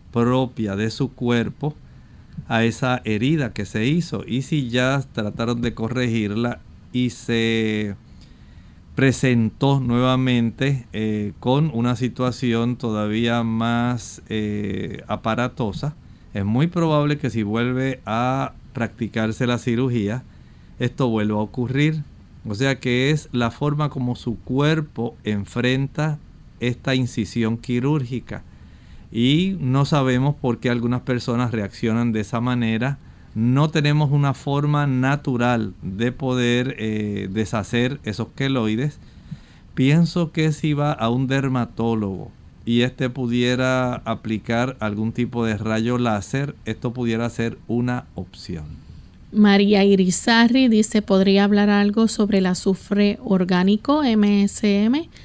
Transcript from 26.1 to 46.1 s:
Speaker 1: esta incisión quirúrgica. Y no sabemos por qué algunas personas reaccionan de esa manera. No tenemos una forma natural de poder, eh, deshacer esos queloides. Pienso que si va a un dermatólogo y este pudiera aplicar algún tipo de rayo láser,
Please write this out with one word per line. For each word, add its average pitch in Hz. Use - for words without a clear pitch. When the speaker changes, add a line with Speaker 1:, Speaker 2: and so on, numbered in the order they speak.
Speaker 1:
esta 123
incisión 117
quirúrgica. 123
Y 156
no 135
sabemos 135
por 120
qué 127
algunas 120
personas 120
reaccionan 113
de 110
esa 117
manera. 123
No 127
tenemos 147
una 143
forma 147
natural 127
de 104
poder, 123
eh, 104
deshacer 120
esos 110
queloides. 135
Pienso 160
que 156
si 151
va 147
a 113
un 127
dermatólogo 117
y 117
este 127
pudiera 123
aplicar 113
algún 107
tipo 120
de 110
rayo 110
láser, 120